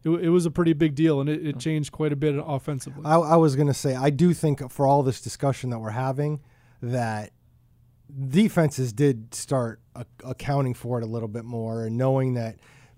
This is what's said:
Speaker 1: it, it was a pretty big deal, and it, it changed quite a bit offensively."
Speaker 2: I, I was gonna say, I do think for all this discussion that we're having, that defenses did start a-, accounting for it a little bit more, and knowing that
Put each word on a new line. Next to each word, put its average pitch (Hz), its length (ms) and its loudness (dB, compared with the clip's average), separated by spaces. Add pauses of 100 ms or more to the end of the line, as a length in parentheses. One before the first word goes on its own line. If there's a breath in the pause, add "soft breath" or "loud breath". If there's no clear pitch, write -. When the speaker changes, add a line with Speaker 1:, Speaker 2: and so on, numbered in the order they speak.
Speaker 1:
it, 160 80 0
it 170 200 2
was 175 140 6
a 165 60 0
pretty 165 220 2
big 151 240 2
deal, 151 240 4
and 139 100 0
it, 156 160 -4
it 139 140 -6
changed 151 320 -4
quite 156 200 -2
a 147 40 -2
bit 147 180 0 (100)
offensively." 143 600 -6
Speaker 2:
I, 151 160 2
I 160 160 4
was 160 180 6
gonna 143 180 2
say, 131 220 -2
I 135 160 2
do 160 240 4
think 143 340 -2
for - 160 -2
all 139 200 6
this 131 160 -2
discussion - 500 -4
that 117 80 -4
we're 110 120 -8
having, 135 500 -4 (420 soft breath)
that 117 480 -4 (1000)
defenses 151 640 2
did 117 420 0
start 117 460 -4 (140)
a-, 117 100 -14 (200)
accounting 131 500 -4
for 120 240 -6
it 113 60 -6
a - 20 -6
little 113 220 -6
bit 110 160 -10
more, 113 420 -6
and 113 100 -4
knowing 131 380 0
that 113 220 -6 (420 soft breath)